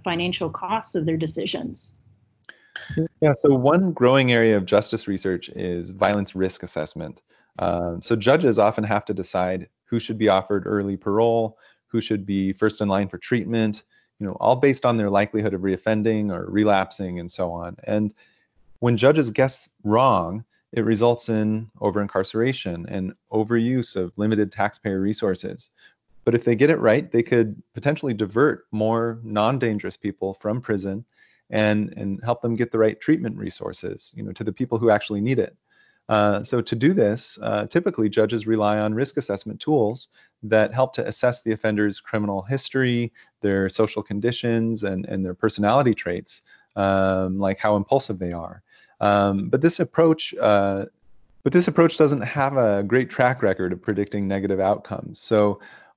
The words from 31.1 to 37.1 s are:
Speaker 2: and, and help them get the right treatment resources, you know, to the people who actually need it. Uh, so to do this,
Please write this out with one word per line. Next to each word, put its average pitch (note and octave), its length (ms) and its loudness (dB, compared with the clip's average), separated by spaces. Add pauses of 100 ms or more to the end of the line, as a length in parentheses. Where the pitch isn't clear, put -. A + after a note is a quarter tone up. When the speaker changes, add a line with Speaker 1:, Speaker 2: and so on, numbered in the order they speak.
Speaker 2:
and, G#2+ 460 0
and G2+ 260 -6
help A#2 180 -2
them A#2 140 -2
get A#2+ 160 -2
the A2+ 80 -2
right A2 220 2
treatment D#3 360 0
resources, - 800 -10
you A2 60 -12
know, G2+ 80 -10
to G2 140 -10
the G#2 80 -2
people B2 260 -4
who A2 120 4
actually G#2 300 2
need A#2+ 200 0
it. - 160 -4 (520)
Uh, G#2 360 2
so A#2+ 160 -2
to A#2 160 -4
do C3+ 160 2
this, A#2+ 500 0